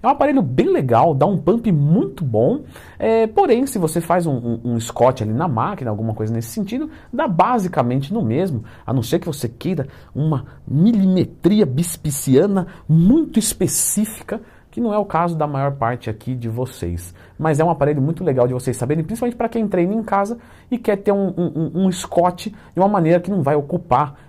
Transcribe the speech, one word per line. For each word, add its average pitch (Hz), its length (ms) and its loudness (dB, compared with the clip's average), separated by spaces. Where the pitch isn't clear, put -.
É - 60 0
um 269 40 4
aparelho 277 300 2
bem 131 280 0
legal, 147 440 4
dá 139 120 2
um 196 120 0
pump 233 320 0
muito 170 540 2
bom, 131 380 2
é, 226 300 2
porém, 262 400 2
se 262 100 -6
você 165 220 0
faz 170 260 0
um, 156 120 0
um, 117 260 -4
um 117 160 0
Scott 123 420 0
ali 110 120 -2
na 143 120 -2
máquina, 135 460 -4
alguma 110 220 -4
coisa 110 200 -4
nesse 113 180 -6
sentido, 226 380 -6
dá 285 160 -2
basicamente 175 840 0
no 226 80 -2
mesmo, 135 420 -2
a 117 60 -2
não 135 100 0
ser 170 160 0
que 170 80 -6
você 139 220 -6
queira 156 400 -6
uma 151 300 -2
milimetria 190 1000 2
bispiciana 151 1040 0
muito 196 500 4
específica, - 1000 -2
que - 80 -10
não 226 140 0
é 214 60 0
o 202 40 0
caso 170 320 0
da 151 120 -2
maior 139 240 -2
parte 120 400 -4
aqui 127 240 -6
de 117 120 -8
vocês. 113 640 -6
Mas 156 200 2
é 160 60 4
um 175 60 2
aparelho 143 320 2
muito 165 200 -2
legal 127 240 2
de 127 60 -2
vocês 123 240 -4
saberem, 151 260 -2
principalmente 233 320 -4
pra 226 140 -2
quem 220 180 -2
treina 190 280 0
em 226 80 -2
casa 202 340 -2
e 247 80 -2
quer 214 200 0
ter 202 140 -2
um, 196 240 0
um, 165 380 -2
um, 190 120 0
um 185 60 4
Scott 180 600 -2
de - 280 -10
uma 190 80 4
maneira 175 320 4
que 180 120 -6
não 196 100 0
vai 139 140 2
ocupar, 143 600 0